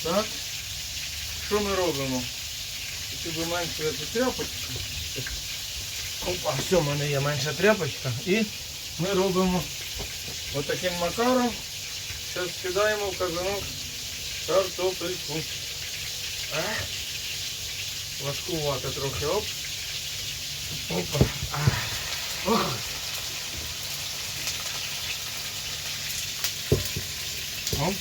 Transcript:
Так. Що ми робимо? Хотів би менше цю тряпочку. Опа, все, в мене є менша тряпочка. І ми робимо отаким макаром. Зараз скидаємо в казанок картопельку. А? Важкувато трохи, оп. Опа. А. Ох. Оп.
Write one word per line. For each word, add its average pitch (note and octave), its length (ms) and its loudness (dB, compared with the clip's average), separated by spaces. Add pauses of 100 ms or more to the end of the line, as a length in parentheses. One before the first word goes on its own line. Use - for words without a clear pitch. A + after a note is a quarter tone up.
Так. G#3 220 4 (1200)
Що G#3 120 4
ми G3 160 2
робимо? C3+ 480 2 (880)
Хотів D#3+ 280 -4
би E3 60 0
менше E3+ 320 0
цю D#3 360 0
тряпочку. A#3 600 0 (1500)
Опа, F3 260 0 (140)
все, F#3 80 6
в E3 80 8
мене C#3+ 260 2
є C#3 100 4
менша C#3+ 340 2
тряпочка. E3 580 4 (140)
І G#3 200 6 (540)
ми F#3+ 140 2
робимо F#3 500 6 (920)
отаким F3 480 2
макаром. A#3+ 480 6 (840)
Зараз F3+ 140 0 (100)
скидаємо G#3 460 4
в F3+ 120 0
казанок F3+ 460 0 (840)
картопельку. F3+ 840 2 (1200)
А? D#3 80 2 (1600)
Важкувато C#3+ 640 0
трохи, C3+ 360 0
оп. F#3+ 180 4 (1500)
Опа. E3+ 360 4 (260)
А. C#3 60 0 (880)
Ох. F#3+ 200 6 (4000)
Оп. F3 220 4